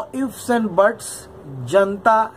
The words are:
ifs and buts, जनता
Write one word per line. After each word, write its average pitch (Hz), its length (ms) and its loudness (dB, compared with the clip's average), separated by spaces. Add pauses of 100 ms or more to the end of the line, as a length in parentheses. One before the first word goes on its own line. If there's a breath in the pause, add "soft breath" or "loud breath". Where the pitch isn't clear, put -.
(160)
ifs 262 400 -6
and 220 240 0
buts, 214 320 2 (540)
जनता 196 520 2 (200)